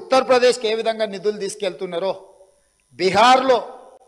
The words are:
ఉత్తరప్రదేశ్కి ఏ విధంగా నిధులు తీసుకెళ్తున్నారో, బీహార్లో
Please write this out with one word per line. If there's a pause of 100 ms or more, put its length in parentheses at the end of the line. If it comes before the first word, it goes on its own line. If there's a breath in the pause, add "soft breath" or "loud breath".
ఉత్తరప్రదేశ్కి
ఏ
విధంగా
నిధులు
తీసుకెళ్తున్నారో, (880)
బీహార్లో (500)